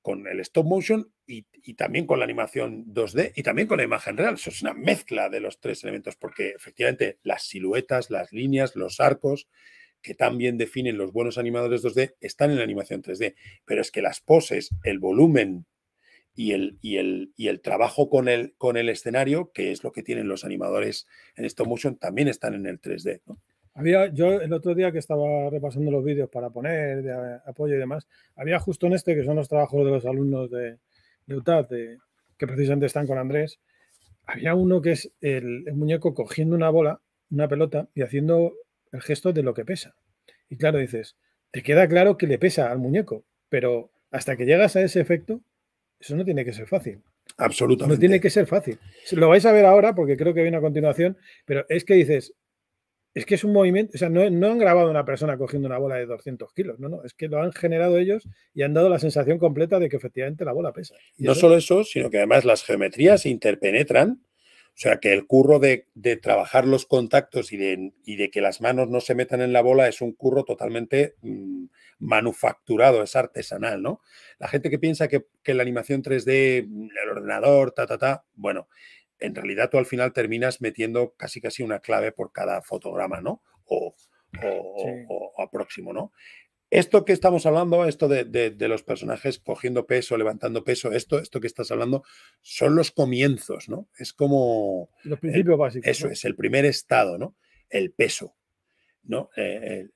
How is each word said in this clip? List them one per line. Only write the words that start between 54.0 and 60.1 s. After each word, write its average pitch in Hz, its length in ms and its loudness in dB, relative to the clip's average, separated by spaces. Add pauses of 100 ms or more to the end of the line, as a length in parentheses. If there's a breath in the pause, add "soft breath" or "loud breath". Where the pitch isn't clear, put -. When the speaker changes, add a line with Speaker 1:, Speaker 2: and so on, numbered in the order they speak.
Speaker 2:
no, 175 220 4
no 180 220 2
han 233 80 0
grabado 175 280 6
a 160 40 2
una 151 120 0
persona 135 340 -2
cogiendo 139 300 -4
una 127 120 -4
bola 135 160 -4
de 123 100 -6
doscientos 117 480 -12
kilos, 139 260 -8
no, 139 100 -10
no, 165 140 -12
es 123 120 -18
que 156 120 -10
lo 151 140 -2
han 170 100 -2
generado 175 460 2
ellos 196 320 0 (240 soft breath)
y 139 80 -4
han 147 120 0
dado 165 140 6
la 175 120 4
sensación 147 400 0
completa 165 400 2
de 160 100 0
que 139 80 -2
efectivamente 135 480 -8